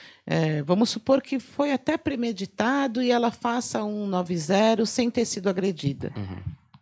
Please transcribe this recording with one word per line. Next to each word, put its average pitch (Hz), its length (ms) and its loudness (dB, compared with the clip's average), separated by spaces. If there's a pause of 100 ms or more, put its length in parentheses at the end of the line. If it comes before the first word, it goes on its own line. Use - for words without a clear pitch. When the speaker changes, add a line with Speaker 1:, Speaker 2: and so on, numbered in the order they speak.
(260)
Speaker 1:
é, 156 380 0
vamos 190 260 2
supor 269 320 2
que 269 180 -4
foi 285 320 -2
até 302 260 0
premeditado 240 1040 -2
e 247 100 2
ela 240 200 4
faça 233 520 -2
um 208 240 -4
nove 180 300 0
zero 202 480 4
sem 240 260 0
ter 233 140 0
sido 196 240 -4
agredida. 180 640 -2
Speaker 2:
Uhum. 95 220 -6 (440)